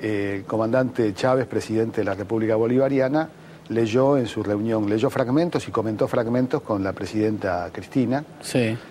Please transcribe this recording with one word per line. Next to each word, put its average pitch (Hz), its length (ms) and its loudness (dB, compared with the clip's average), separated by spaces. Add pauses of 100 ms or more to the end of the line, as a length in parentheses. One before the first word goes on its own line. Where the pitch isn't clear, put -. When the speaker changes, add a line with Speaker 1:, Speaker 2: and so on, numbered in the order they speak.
Speaker 1:
eh, 101 380 -2
el 92 60 -10
comandante 117 680 0
Chávez, 131 320 2
presidente 110 540 -2
de 101 40 0
la 98 100 -2
República 110 400 0
Bolivariana, 131 760 2 (420)
leyó 117 460 4
en 123 120 0
su 107 140 -4
reunión, 104 460 0
leyó 113 220 2
fragmentos 135 560 0
y 107 60 -8
comentó 110 340 0
fragmentos 127 560 0
con 101 220 -2
la 95 80 0
presidenta 98 800 -2
Cristina. 127 520 -2 (160)
Speaker 2:
Sí. 117 380 0 (120)